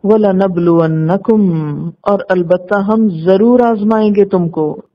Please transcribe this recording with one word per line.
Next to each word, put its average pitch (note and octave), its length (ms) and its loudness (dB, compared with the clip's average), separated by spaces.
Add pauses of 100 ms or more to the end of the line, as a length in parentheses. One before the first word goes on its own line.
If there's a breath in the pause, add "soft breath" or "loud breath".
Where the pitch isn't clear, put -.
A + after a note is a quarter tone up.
"वलनब्लुवन्नकुम", F#3 1500 0 (580)
और G3+ 220 -2
अलबत्ता F3+ 480 -2
हम A3 300 0
जरूर G3 520 2
आजमाएंगे G#3+ 640 0
तुमको E3 560 -4 (140)